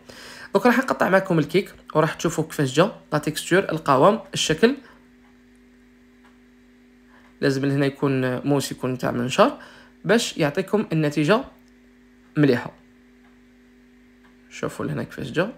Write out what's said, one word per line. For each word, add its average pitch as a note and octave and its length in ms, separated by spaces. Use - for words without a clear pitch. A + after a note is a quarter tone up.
دوك G3 120
راح A#3+ 120
نقطع B3+ 300
معكم F#3 300
الكيك F3+ 360
وراح D#3 200
تشوفوا D#3+ 300
كيفاش C3+ 300
جا F#3 180
لا D#3 60
تيكستور، D#3+ 400
القوام، D#3+ 640
الشكل. A#3 420
لازم C3+ 240
لهنا C#3 220
يكون C3 500
موس، C#3+ 260
يكون B2+ 260
تاع - 120
منشار C3 480
باش A3 340
يعطيكم D#3+ 540
النتيجه D#3 480
مليحه. C3+ 360
شوفوا - 360
لهنا - 160
كيفاش - 280
جا، F#3+ 280